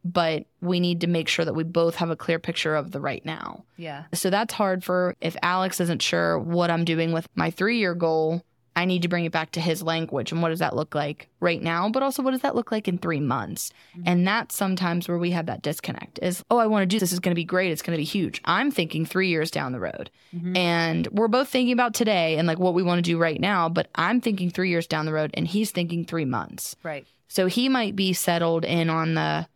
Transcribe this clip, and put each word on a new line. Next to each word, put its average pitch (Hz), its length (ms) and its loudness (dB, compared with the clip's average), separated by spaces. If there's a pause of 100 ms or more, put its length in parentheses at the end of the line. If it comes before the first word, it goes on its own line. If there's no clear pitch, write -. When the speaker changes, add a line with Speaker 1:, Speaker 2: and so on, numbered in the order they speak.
Speaker 1:
but 165 420 0 (140)
we 175 200 0
need 175 220 2
to 170 40 0
make 165 220 0
sure - 160 0
that 160 100 -2
we 160 80 -2
both 165 340 2
have 170 140 -2
a 160 60 -2
clear 165 240 -2
picture 160 340 -4
of 147 160 -2
the 143 100 -8
right 139 240 -6
now. 50 400 -10 (120)
Speaker 2:
Yeah. 156 360 -12
Speaker 1:
So 180 180 -2
that's 208 240 0
hard 185 280 0
for, 180 380 0
if 165 220 -4
Alex 185 380 0
isn't 170 220 0
sure 170 360 2
what 170 320 0
I'm 170 140 2
doing 165 280 0
with 165 240 -2
my 165 140 0
three-year 196 440 0
goal, 160 480 2 (340)
I 175 80 2
need 180 180 2
to 175 60 0
bring 175 160 0
it 165 80 -2
back 160 200 -2
to 170 80 -4
his 160 220 0
language. 160 500 -2
And 165 80 0
what 165 100 2
does 165 100 -4
that 156 160 0
look 151 180 -4
like 151 340 -4 (120)
right 170 200 0
now? 170 300 -2
But 262 140 0
also, 277 180 -2
what 262 80 2
does 254 120 -2
that 285 120 0
look - 160 -2
like 220 160 -2
in 180 120 0
three 170 220 -2
months? 131 520 -2 (200)
Speaker 2:
Mm-hmm. 175 140 -16
Speaker 1:
And 175 200 4
that's 214 280 -2
sometimes 180 540 -2
where 175 100 0
we 175 140 0
have 165 140 -2
that 123 160 -6
disconnect - 600 -8
is, 180 300 -4
"Oh, 240 60 4
I 226 100 4
wanna 208 180 4
do 185 100 2
this. 190 140 2
This 180 40 -2
is 180 60 -2
gonna 175 140 2
be 170 100 0
great. 185 280 2
It's 156 100 -4
gonna 170 160 -2
be 147 60 -2
huge." 175 400 -2
I'm 214 260 2
thinking 160 340 -2
three 185 240 0
years 160 220 0
down 139 220 -4
the 127 80 -6
road. - 280 -6 (260)
Speaker 2:
Mm-hmm. 175 220 -4
Speaker 1:
And 165 540 2
we're 220 180 2
both 254 200 2
thinking 254 240 2
about 240 220 2
today 175 440 2
and, 165 80 4
like, 165 140 2
what 180 140 4
we 185 100 4
wanna 175 180 2
do 170 160 0
right 165 220 2
now. 185 280 2
But 165 280 0
I'm 202 240 2
thinking 185 300 0
three 185 200 0
years 165 160 2
down 156 180 -2
the 156 80 -2
road 156 220 0
and 165 140 -2
he's 208 240 0
thinking 170 320 -2
three 165 200 -2
months. - 600 -6
Speaker 2:
Right. 147 200 -10 (220)
Speaker 1:
So 185 220 0
he 240 200 0
might 226 280 0
be 190 160 2
settled 170 520 0
in 165 240 0
on 160 260 0
the 156 420 -2